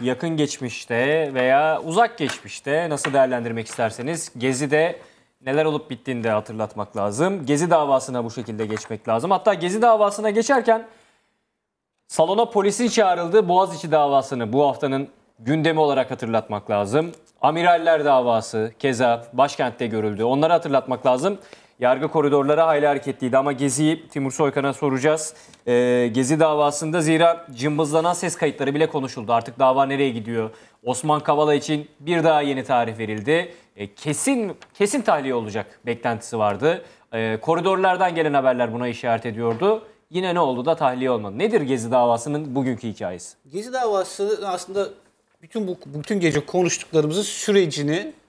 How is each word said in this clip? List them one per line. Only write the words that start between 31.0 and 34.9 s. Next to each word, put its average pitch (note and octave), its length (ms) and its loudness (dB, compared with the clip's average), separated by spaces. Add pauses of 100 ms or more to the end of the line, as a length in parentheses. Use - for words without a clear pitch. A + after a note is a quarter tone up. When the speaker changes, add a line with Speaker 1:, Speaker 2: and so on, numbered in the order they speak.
Speaker 1:
Kavala D3+ 340 2
için D3 340 -2 (120)
bir D#3+ 240 0
daha D3 180 4
yeni C3+ 220 -2
tarih A#2 340 0
verildi. A2+ 560 -2 (220)
Ee, G2+ 180 -12
kesin, G3+ 580 -2 (220)
kesin A3 280 0